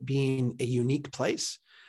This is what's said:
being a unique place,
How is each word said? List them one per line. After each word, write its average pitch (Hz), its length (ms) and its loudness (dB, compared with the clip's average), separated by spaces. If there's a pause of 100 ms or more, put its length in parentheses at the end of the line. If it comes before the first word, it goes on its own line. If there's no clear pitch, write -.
being 131 560 2
a 127 60 -2
unique 127 460 0
place, - 480 -2 (280)